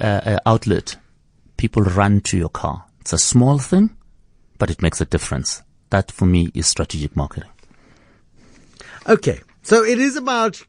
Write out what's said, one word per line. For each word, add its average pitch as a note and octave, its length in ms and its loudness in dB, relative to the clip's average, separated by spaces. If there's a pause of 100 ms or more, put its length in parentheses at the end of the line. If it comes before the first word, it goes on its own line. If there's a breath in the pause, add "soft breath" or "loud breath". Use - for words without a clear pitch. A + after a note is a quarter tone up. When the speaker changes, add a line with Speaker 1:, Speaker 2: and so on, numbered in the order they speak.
Speaker 1:
uh, - 20 -2
uh, G#2 420 0
outlet, A2+ 520 0 (580)
people - 280 0
run G2+ 380 2
to - 160 -2
your E2 120 -2
car. - 340 -8 (160)
It's - 140 -6
a E2+ 40 0
small C3 420 4
thing, F#3+ 360 2 (640)
but F#2+ 120 0
it E2 120 -6
makes D#2+ 180 0
a E2 60 -2
difference. - 580 -6 (260)
That G2 220 -2
for - 140 -2
me E2+ 280 2
is - 140 -4
strategic - 480 -4
marketing. D2+ 340 -6 (1600 loud breath)
Speaker 2:
Okay. C3+ 320 0 (220)
So A3+ 220 4
it A#3 160 2
is C4+ 160 0
about B3 540 -2